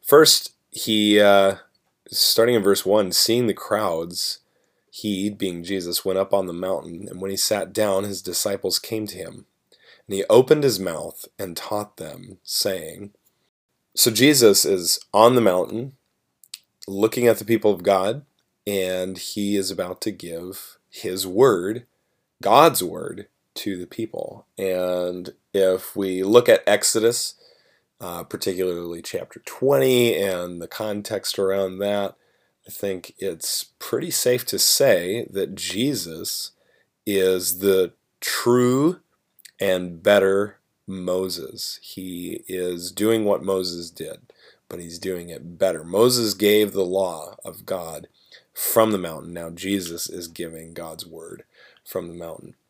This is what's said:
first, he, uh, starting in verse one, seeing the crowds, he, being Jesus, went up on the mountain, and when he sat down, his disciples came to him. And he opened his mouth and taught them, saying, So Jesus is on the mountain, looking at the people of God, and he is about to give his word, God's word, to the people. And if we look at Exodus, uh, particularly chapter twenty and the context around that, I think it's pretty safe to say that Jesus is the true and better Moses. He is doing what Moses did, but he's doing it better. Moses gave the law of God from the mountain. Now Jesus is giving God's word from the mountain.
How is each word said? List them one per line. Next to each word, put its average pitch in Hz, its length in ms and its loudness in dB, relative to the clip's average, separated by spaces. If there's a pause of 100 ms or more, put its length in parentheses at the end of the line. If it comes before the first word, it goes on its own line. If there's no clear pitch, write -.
first, - 540 6 (160)
he, 104 500 2
uh, 98 360 6 (520)
starting - 460 2
in 110 80 2
verse 98 240 2
one, 98 260 2
seeing 120 340 2
the 101 80 -2
crowds, 90 840 -4 (520)
he, 101 380 -4
being 95 360 -6
Jesus, 87 400 -6
went 95 140 -2
up 98 140 0
on 98 140 0
the 87 60 -8
mountain, 87 560 -8
and 90 120 -14
when 98 100 -6
he 98 60 -6
sat 95 360 -2
down, 101 320 0
his 101 180 -8
disciples 98 560 -4
came 110 280 -6
to 98 120 -12
him. - 280 -14 (600)
And 98 100 -6
he 98 140 -2
opened 135 340 6
his 104 160 0
mouth 82 460 -8 (120)
and 90 180 -10
taught - 400 -8
them, 80 460 -16
saying, 95 720 -6 (800)
So - 160 2
Jesus 117 540 6
is 90 360 0 (120)
on 113 220 8
the 120 80 6
mountain, 104 520 0 (920)
looking 110 400 2
at 110 120 6
the 107 60 -10
people 107 260 2
of 90 120 -2
God, 98 420 2 (420)
and 92 520 -4
he 101 380 -4
is 98 140 -2
about 92 320 -8
to 110 80 -4
give 87 680 -14 (100)
his 95 380 -6
word, 104 600 2 (560)
God's 123 400 6
word, 87 460 -10 (260)
to 98 220 -8
the 90 100 -10
people. - 600 -10 (100)
And 90 800 -4 (180)
if 92 420 2
we 95 280 -2
look 117 260 6
at 110 180 6
Exodus, 110 680 0 (680)
uh, 87 240 -10
particularly 87 760 -6
chapter - 440 -10
twenty 131 720 4
and 90 440 -4
the 85 60 -14
context 104 720 -6
around 95 400 -2
that, 101 380 -2 (500)
I - 40 -20
think 95 480 -8
it's - 480 -6 (120)
pretty 151 320 -4
safe 123 360 0
to 98 120 -6
say 104 720 2
that 95 240 -4
Jesus 95 960 -6 (560)
is 92 540 0
the 95 320 4 (280)
true 123 800 2 (600)
and 90 420 -2
better 98 560 4 (260)
Moses. 90 960 -6
He 87 680 -12
is 90 420 -6
doing 110 340 0
what 101 200 2
Moses 87 440 -4
did, - 440 -16 (360)
but 87 120 -12
he's 85 180 -16
doing 87 300 -8
it 85 300 -16
better. 82 260 -2
Moses 113 500 2
gave 104 380 4
the 98 120 0
law 90 600 -4
of - 220 -16
God 82 420 -10 (440)
from - 380 2
the 101 80 0
mountain. 82 340 -8
Now 85 180 -10
Jesus 87 580 -6
is 87 180 -12
giving 82 460 -14
God's 82 340 -14
word 82 380 -18 (400)
from 87 240 -8
the 87 60 -14
mountain. 85 400 -16 (160)